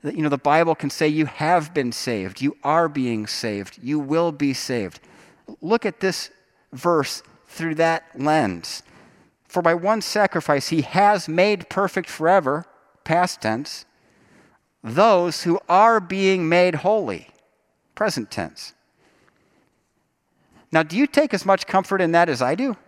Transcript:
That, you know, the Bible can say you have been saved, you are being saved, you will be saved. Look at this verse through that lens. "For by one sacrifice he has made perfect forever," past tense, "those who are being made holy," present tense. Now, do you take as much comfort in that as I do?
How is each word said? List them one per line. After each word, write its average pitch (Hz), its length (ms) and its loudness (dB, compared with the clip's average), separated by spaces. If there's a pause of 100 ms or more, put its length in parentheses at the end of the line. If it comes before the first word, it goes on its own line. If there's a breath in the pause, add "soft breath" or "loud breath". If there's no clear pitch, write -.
That, 143 140 -6
you 160 60 -2
know, 151 60 0
the 139 80 0
Bible 156 380 2
can 143 160 -6
say - 180 0
you 151 180 0
have 160 460 0
been 123 200 -2
saved, 101 500 -6
you 143 200 -4
are 156 280 2
being 120 360 -4
saved, 101 560 -8
you 143 160 -2
will 156 340 0
be 143 200 -2
saved. 117 480 -6 (640 soft breath)
Look 220 240 -2
at 185 140 -6
this - 300 -4 (420)
verse 151 500 0 (240)
through 160 300 -6
that 165 280 0 (100)
lens. 127 680 -2 (680 soft breath)
"For 180 140 -2
by 165 120 4
one 196 280 0
sacrifice 160 680 0
he 165 140 0
has 202 440 2
made 180 440 0
perfect 190 380 -2
forever," 156 580 2 (360)
past 175 380 0
tense, 113 460 -4 (960 soft breath)
"those 175 600 2
who 175 140 2 (100)
are 214 320 6
being 190 480 0
made 175 280 4
holy," 160 540 -2 (640)
present 175 360 -4
tense. - 440 -10 (2000 soft breath)
Now, 160 120 2
do 156 140 -4
you 285 100 2
take 294 260 0
as 190 140 -4
much 190 200 2
comfort 190 340 0
in 170 120 0
that 170 160 4
as 127 140 -2
I 127 120 0
do? 240 220 -4 (120)